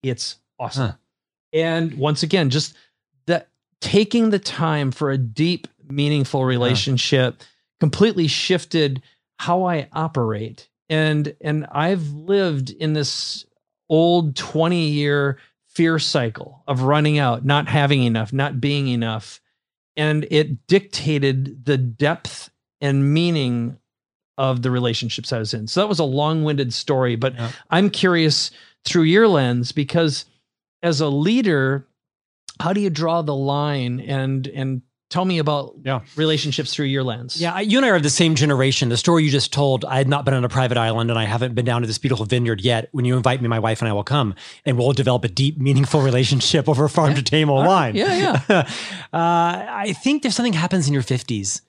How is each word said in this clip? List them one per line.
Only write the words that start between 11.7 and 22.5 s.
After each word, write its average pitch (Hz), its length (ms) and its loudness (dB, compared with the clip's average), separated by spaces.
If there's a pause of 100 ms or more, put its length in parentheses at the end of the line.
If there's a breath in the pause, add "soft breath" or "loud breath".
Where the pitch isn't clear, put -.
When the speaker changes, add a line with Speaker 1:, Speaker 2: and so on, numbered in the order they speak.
Speaker 1:
I've 165 400 0
lived 160 580 -2
in 156 220 -4
this - 540 -4 (420)
old 165 480 2
twenty-year 147 1000 0 (280 soft breath)
fear 165 320 2
cycle - 680 -4
of 131 160 -2
running 151 360 2
out, 131 260 0
not 143 240 2
having 143 340 2
enough, 113 300 0
not 139 280 -2
being 143 280 0
enough. 113 520 -4 (540)
And 151 360 0
it 151 360 0
dictated 139 1000 0
the 143 100 2
depth 131 720 -2 (320)